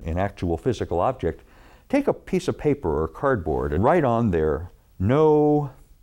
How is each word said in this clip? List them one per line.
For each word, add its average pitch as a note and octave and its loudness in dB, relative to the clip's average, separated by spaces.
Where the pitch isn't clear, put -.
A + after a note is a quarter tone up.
an E2 -4
actual F#2 -2
physical F2+ -2
object, F#2 -2
take C#4+ 0
a - 2
piece - -6
of B2+ -4
paper E2+ 0
or D#2 -2
cardboard D#2+ -2
and D#2 0
write D3+ 2
on A#2 2
there, D#2 0
"No D3 4